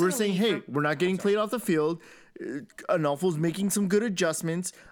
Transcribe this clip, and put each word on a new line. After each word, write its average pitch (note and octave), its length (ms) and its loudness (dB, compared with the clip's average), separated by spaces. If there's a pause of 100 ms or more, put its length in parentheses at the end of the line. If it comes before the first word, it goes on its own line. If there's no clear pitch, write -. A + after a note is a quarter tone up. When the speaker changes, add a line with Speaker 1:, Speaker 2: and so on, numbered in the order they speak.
Speaker 1:
were F3 80 4
saying, G#3 220 0
Speaker 2:
Personally, G3 220 2
Speaker 1:
"Hey, - 60 -4
Speaker 2:
for - 100 -18
Speaker 1:
we're C#3 100 0
not D3+ 160 0
getting F3+ 200 0
played G3+ 200 2
off G#3+ 140 -2
the B3 80 -2
field. E3 420 0 (400)
Uh, - 200 -8 (280)
Anolfo's D#3 480 2
making E3+ 320 0
some G3+ 200 0
good G#3 120 4
adjustments. F3 680 -2 (200)